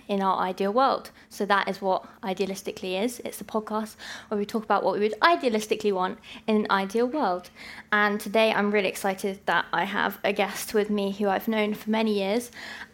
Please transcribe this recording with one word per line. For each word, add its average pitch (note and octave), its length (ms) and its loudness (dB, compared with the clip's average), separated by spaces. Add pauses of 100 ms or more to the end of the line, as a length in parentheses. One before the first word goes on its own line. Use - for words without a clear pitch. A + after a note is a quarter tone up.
in G3+ 120 0
our F#3+ 200 2
ideal F#3+ 320 -2
world. B3+ 400 2 (160)
So - 180 -4
that G3 220 4
is F#3+ 120 -6
what F#3 240 0 (200)
Idealistically F#3+ 760 -4
is. A#3+ 240 -2
It's - 140 -10
the G3+ 60 -12
podcast G#3+ 500 -4 (320)
where A3 100 -4
we G#3 80 0
talk G#3+ 200 -4
about G3+ 180 2
what F#3+ 120 2
we F#3+ 60 -2
would G#3+ 200 2
idealistically A3 720 2
want F#3 260 -2 (300)
in A3 80 4
an G#3+ 120 2
ideal G3 380 2
world. A3+ 440 -2 (420)
And G#3 260 4
today A3 340 4
I'm G#3 200 2
really G3+ 160 2
excited F#3+ 580 -2
that E3+ 260 2
I E3+ 120 2
have G3 400 0
a F#3+ 80 2
guest G3 420 -2
with G#3 160 2
me G3+ 220 0
who G#3 160 0
I've F#3+ 180 0
known G#3+ 280 2
for G#3+ 160 -8
many A3 280 2
years, G#3 320 0 (440)